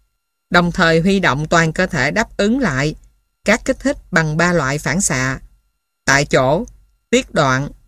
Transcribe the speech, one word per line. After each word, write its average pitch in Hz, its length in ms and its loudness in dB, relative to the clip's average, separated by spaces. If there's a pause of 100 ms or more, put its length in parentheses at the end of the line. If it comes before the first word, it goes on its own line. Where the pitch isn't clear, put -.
(500)
đồng 175 220 2
thời 165 280 2
huy 196 200 2
động 151 280 -2
toàn 165 240 2
cơ 185 140 -2
thể 143 240 -2
đáp 208 260 -4
ứng 214 220 0
lại 151 360 -2 (500)
các 214 200 0
kích 262 160 -2
thích 285 160 -2 (140)
bằng 156 260 -2
ba 170 160 2
loại 143 260 -2
phản 151 220 -4
xạ, 131 400 -4 (640)
tại 139 200 2
chỗ, 147 400 2 (460)
tiết 254 240 0
đoạn 139 340 0 (200)